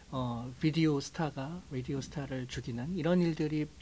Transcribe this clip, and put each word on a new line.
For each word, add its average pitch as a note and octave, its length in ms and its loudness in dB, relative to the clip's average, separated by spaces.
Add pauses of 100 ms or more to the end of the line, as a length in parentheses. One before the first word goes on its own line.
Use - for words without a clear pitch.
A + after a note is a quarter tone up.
(120)
어, B2 480 -4
비디오 D#3 400 4
스타가 D3+ 600 -4 (100)
라디오 C3 300 -2
스타를 C3+ 460 -6
죽이는 B2+ 500 -4
이런 F3 240 6
일들이 D#3 460 2 (140)